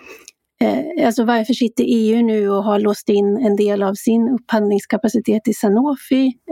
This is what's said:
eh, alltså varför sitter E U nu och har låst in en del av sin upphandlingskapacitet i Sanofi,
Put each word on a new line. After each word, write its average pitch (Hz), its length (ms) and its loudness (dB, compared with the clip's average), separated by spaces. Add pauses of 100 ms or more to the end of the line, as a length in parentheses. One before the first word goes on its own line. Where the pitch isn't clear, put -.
(600)
eh, 269 460 0
alltså 233 160 0
varför 226 300 0
sitter 233 300 -2
E 226 280 0
U 233 120 2
nu 214 260 0
och 196 140 0
har 208 160 0
låst 208 300 -2
in 202 280 2
en 220 180 2
del 202 280 0
av 196 100 0
sin 226 360 0
upphandlingskapacitet 214 1160 -2
i 214 60 0
Sanofi, 262 800 0 (180)